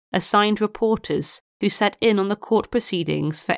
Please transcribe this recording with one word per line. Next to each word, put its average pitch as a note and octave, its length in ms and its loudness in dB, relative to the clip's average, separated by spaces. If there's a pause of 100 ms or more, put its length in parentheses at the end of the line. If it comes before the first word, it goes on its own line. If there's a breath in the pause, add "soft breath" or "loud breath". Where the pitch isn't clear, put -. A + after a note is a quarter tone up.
(120)
assigned G#3 480 2
reporters G#3+ 800 -2 (220)
who G3+ 80 2
sat G#3 280 0
in A3 200 4
on G3 100 0
the G3+ 80 -2
court - 340 -2
proceedings D#3 720 -2
for - 180 -2